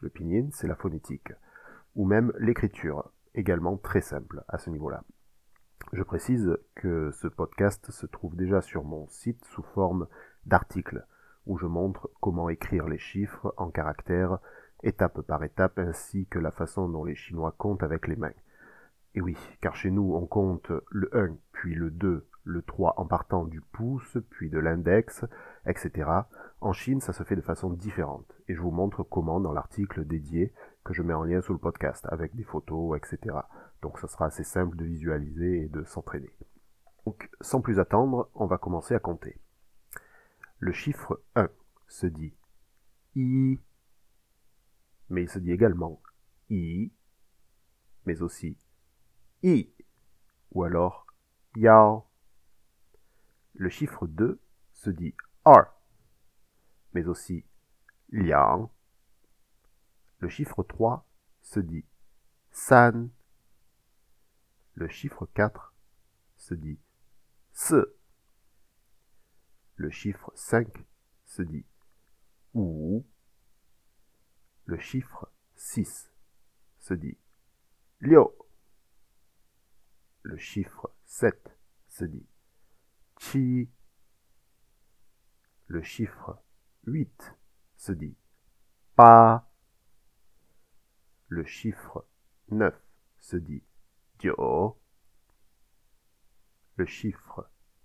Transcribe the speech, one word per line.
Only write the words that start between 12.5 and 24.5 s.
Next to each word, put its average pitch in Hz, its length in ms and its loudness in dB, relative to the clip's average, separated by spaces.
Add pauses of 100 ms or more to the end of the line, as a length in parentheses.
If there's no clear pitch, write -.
les 78 100 -4
chiffres - 600 -6
en 87 140 -6
caractères, 87 680 -2 (440)
étape 95 380 0
par 76 220 -4
étape, 95 360 0
ainsi 92 480 -6
que - 100 -6
la 80 140 -2
façon 87 380 -4
dont 80 160 -6
les 76 100 -6
Chinois 80 420 -8
comptent 104 240 -2
avec 80 260 -4
les 78 100 -4
mains. - 160 -6 (840)
Et 101 60 -4
oui, 85 160 -4 (240)
car - 140 -4
chez 95 140 -4
nous, 95 240 0
on 85 140 -4
compte 92 440 -2 (180)
le 95 280 -4
un, 85 200 -2 (160)
puis 82 200 -6
le 82 160 -4
deux, 85 380 -2 (160)
le 85 180 -6
trois - 380 0
en 87 60 -2
partant 85 400 -2
du 80 160 -12
pouce, 123 560 -8 (120)
puis 80 200 -10
de 78 100 -2